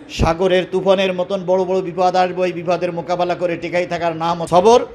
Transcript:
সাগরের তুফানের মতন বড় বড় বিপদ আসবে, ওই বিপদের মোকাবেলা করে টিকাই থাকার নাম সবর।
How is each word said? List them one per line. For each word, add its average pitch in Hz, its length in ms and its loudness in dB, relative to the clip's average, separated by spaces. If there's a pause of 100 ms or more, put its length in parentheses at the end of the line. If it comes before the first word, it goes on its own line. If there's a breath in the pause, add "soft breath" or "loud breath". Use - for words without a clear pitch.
সাগরের 175 600 2
তুফানের 190 420 2
মতন 180 320 -4
বড় 185 180 2
বড় 185 180 -2
বিপদ 180 340 0
আসবে, 185 260 0
ওই 180 100 0
বিপদের 170 420 -2
মোকাবেলা 175 420 -2
করে 170 220 -2
টিকাই 175 280 -2
থাকার 170 300 -4
নাম 165 300 -2
সবর। 185 500 6